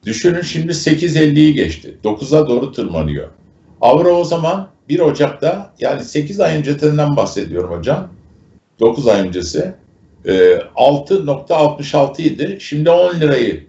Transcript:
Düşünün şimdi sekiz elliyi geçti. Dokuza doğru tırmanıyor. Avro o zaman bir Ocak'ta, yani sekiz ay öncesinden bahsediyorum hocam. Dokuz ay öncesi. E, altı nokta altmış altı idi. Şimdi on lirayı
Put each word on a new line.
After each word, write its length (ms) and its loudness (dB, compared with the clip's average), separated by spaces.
Düşünün 340 0
şimdi 340 -6
sekiz 420 0
elliyi 380 4
geçti. 500 -4
Dokuza 440 0
doğru 240 -2
tırmanıyor. 560 -6
Avro 300 4
o 140 2
zaman 440 -4
bir 120 0
Ocak'ta, 800 -2
yani 260 -4
sekiz 360 -4
ay 160 2
öncesinden 600 0
bahsediyorum 640 -4
hocam. 340 -4
Dokuz 280 2
ay 120 4
öncesi. 540 -6
E, 300 4
altı 520 2
nokta 300 -2
altmış 380 0
altı 280 0
idi. 380 -2
Şimdi 300 -2
on 300 2
lirayı 480 0